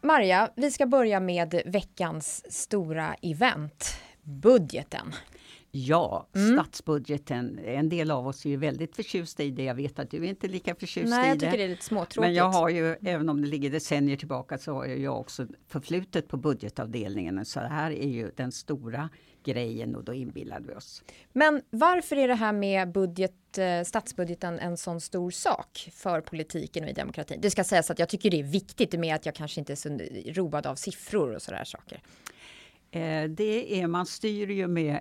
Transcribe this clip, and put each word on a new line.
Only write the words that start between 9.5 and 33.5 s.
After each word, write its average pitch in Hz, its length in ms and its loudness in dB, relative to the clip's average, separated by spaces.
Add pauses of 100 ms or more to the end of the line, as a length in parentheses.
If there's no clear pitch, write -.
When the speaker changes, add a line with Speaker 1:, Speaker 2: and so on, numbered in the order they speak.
Speaker 2:
det. 127 140 -4
Jag 127 100 -2
vet 139 240 -4
att 135 120 -6
du - 60 -8
är 165 120 -4
inte 190 200 -4
lika 185 260 -4
förtjust 233 360 -4
Speaker 1:
Nej, 247 160 4
Speaker 2:
i - 20 6
Speaker 1:
jag 294 120 2
tycker 226 120 2
Speaker 2:
det. 247 40 2
Speaker 1:
det 202 80 0
är 185 40 -2
lite 180 160 -6
småtråkigt. - 360 -2
Speaker 2:
Men 175 140 4
jag 180 140 6
har 175 200 4
ju, 165 360 2
även 165 240 0
om 147 140 2
det 143 60 0
ligger 143 220 0
decennier 143 460 2
tillbaka, 139 420 -6
så 151 160 -8
har 131 120 -4
ju 131 160 -4
jag 135 180 -2
också - 260 -8 (200)
förflutet 165 640 -4
på - 80 -6
budgetavdelningen. 104 1080 -2
Så - 160 -8
det - 80 -6
här 151 220 -2
är 143 180 -4
ju 117 280 -4
den 127 160 -4
stora 131 560 -8 (360)
grejen 113 520 -4
och - 80 -10
då 120 100 -6
inbillar - 460 -8
vi - 140 -12
oss. - 280 -18 (300)
Speaker 1:
Men 294 380 6
varför 320 460 4
är 269 120 4
det 247 60 4
här 214 180 0
med 196 400 0
budget, 185 680 -2
eh, 180 260 2
statsbudgeten 175 720 -4
en 175 180 -4
sån 170 240 -6
stor 180 300 -4
sak - 600 -2
för 175 280 0
politiken 160 640 -6
och 147 60 -4
i - 20 -6
demokratin? 147 480 -6
Det 196 100 4
ska 185 140 2
sägas 175 260 4
att 147 80 -4
jag 170 100 4
tycker 208 220 2
det 175 100 2
är 143 40 -6
viktigt 180 560 0
med 160 140 0
att 156 120 -4
jag 151 80 -4
kanske 151 260 -8
inte 143 120 -8
är 143 40 -6
så - 120 -8 (440)
road 151 340 -2
av 135 80 -4
siffror 170 600 -2
och - 80 -10
sådär - 220 -8
saker. - 380 -16 (880)
Speaker 2:
Eh, 160 400 -2
det 214 500 0